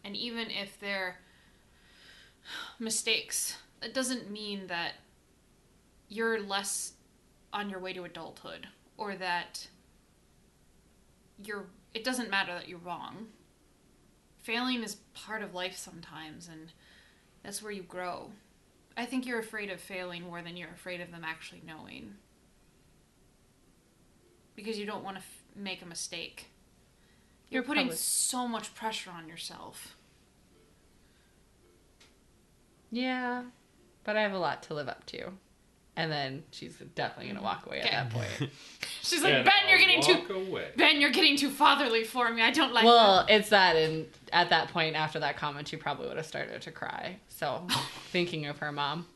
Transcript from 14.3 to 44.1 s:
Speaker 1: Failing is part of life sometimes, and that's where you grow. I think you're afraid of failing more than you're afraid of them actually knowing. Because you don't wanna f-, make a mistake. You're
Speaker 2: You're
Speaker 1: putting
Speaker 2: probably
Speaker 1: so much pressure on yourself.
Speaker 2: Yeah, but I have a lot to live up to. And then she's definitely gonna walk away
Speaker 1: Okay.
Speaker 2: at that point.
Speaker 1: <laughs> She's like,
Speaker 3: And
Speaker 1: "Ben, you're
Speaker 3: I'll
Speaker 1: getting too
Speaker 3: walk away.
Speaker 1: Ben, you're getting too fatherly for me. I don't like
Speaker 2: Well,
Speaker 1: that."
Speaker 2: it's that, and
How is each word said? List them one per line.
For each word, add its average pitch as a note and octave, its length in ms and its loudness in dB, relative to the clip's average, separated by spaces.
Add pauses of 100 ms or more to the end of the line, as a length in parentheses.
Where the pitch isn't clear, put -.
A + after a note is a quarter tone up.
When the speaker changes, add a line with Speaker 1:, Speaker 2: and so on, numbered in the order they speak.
Speaker 1:
Failing A#3+ 440 -2
is G#3+ 120 -8 (180)
part G#3+ 300 -10
of F3 100 -12
life F#3 240 -6
sometimes, E3 680 -16
and D#3+ 240 -18 (720)
that's G3+ 180 -10
where G#3+ 100 -12
you F#3+ 120 -10
grow. F3+ 480 -10 (680)
I A#3+ 80 -4
think B3+ 220 -4
you're A#3 120 -2
afraid G#3+ 300 -8
of F3 100 -8
failing F3+ 440 -10
more F3 180 -10
than E3+ 160 -12
you're E3+ 140 -12
afraid F3+ 280 -10
of F3 120 -12
them E3 120 -14
actually E3 420 -10
knowing. D#3 500 -16 (2500)
Because G#3 240 -8
you G3+ 60 -6
don't G3+ 180 -8
wanna F#3+ 160 -10
f-, - 240 -20 (120)
make F#3+ 260 -8
a F3+ 40 -18
mistake. E3+ 640 -10 (1000)
You're C4 120 -2
Speaker 2:
You're B3 60 -8
Speaker 1:
putting D4 180 2
Speaker 2:
probably A#3+ 120 -4
Speaker 1:
so - 500 -2
much A3 280 -8
pressure A3 360 -8
on E3 180 -14
yourself. - 680 -14 (3000)
Speaker 2:
Yeah, B3 520 -2 (600)
but G#3+ 140 -2
I G#3+ 60 4
have G3 100 0
a F#3+ 60 -4
lot D3 240 -2
to - 100 -8
live C#3+ 160 -4
up - 180 -12
to. - 240 -10 (640)
And E3 160 -2
then C#3 400 -4
she's - 240 -14 (200)
definitely B2+ 380 -6
gonna - 100 -8
walk G2+ 220 -4
away - 140 -6
Speaker 1:
Okay. G#3+ 100 0
Speaker 2:
at B2 200 0
that A2 40 -6
point. A2+ 380 -4 (260)
Speaker 1:
<laughs> - 240 -8
She's E4+ 200 0
like, E4 120 6
Speaker 3:
And C4 120 6
Speaker 1:
"Ben, G4 80 10 (140)
you're F#4+ 120 10
Speaker 3:
I'll F#4+ 60 12
Speaker 1:
getting F4 160 8
too F#4 180 8
Speaker 3:
walk F#3+ 280 -4
away. - 200 -4 (100)
Speaker 1:
Ben, D4 240 8
you're C#4+ 80 6
getting C#4+ 260 6
too C#4 140 2
fatherly C4+ 560 6
for A#3+ 240 0
me. A#3 120 0
I A#3+ 100 6
don't C4+ 220 2
like A3+ 120 8
Speaker 2:
Well, G#3+ 400 10
Speaker 1:
that." G3+ 80 8
Speaker 2:
it's G#3 160 6
that, F#3 260 8
and D#3+ 320 2 (240)